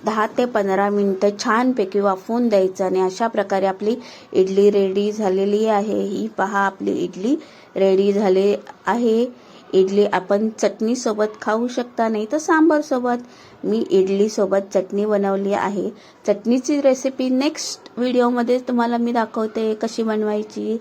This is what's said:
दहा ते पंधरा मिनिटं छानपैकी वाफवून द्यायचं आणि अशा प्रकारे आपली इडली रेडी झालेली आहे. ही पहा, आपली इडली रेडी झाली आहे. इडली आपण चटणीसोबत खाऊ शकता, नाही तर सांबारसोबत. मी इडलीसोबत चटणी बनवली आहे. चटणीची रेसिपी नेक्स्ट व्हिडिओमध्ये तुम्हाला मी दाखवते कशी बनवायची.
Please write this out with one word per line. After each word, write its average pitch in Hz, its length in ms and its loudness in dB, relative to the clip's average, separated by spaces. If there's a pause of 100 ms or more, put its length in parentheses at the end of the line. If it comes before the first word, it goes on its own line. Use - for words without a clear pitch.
दहा 214 220 0
ते 247 180 0
पंधरा 202 440 0
मिनिटं 202 400 2 (140)
छानपैकी 233 560 0
वाफवून 202 480 0
द्यायचं 190 380 2
आणि 185 160 0
अशा 185 260 -2
प्रकारे 196 380 -2
आपली 202 300 -2 (380)
इडली 190 380 4
रेडी 202 400 0
झालेली 202 540 0
आहे. 202 380 0
ही 202 240 -4
पहा, 202 320 -4
आपली 196 320 -2
इडली 185 440 -2 (400)
रेडी 196 380 4
झाली 196 420 2 (300)
आहे. 233 580 0 (320)
इडली 196 320 4
आपण 202 440 0
चटणीसोबत 214 920 -2
खाऊ 226 260 -2
शकता, 240 400 -4
नाही 220 240 -2
तर 294 60 -2
सांबारसोबत. 302 800 2 (460)
मी 220 260 0
इडलीसोबत 196 680 2 (160)
चटणी 202 320 -2
बनवली 196 480 0
आहे. 196 360 -4 (380)
चटणीची 247 540 0
रेसिपी 262 480 0
नेक्स्ट 277 680 -4
व्हिडिओमध्ये 247 600 2
तुम्हाला 240 400 0
मी 240 140 0
दाखवते 220 640 -2
कशी 226 300 -4
बनवायची. 214 760 -2